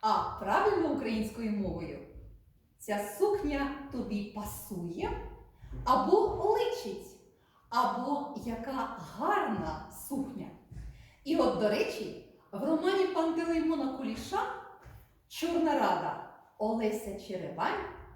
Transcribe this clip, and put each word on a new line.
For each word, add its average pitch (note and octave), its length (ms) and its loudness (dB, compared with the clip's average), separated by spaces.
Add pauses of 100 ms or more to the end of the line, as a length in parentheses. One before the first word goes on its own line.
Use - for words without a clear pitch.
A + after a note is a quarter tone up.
А - 400 2
правильно E4 520 4
українською A3 600 0
мовою: A2 460 -2 (800)
"Ця G#3 200 0 (200)
сукня D4 760 2
тобі G#3 320 -2
пасує", G#3 840 -6 (760)
або - 340 6
"личить", G#4+ 880 2 (600)
або B3 680 0 (120)
"яка A#3+ 520 -6
гарна G#3+ 920 -2 (160)
сукня". - 420 -4 (760)
І D#4+ 120 2
от, - 240 4
до G#3 80 6
речі, - 680 -2 (180)
в G3 120 -4
романі F4 420 4
Пантелеймона D#4+ 920 0
Куліша A#3 440 -2 (880)
"Чорна E4 500 2
Рада" - 520 0 (280)
Олеся G#3+ 640 0
Черевань - 640 -4 (320)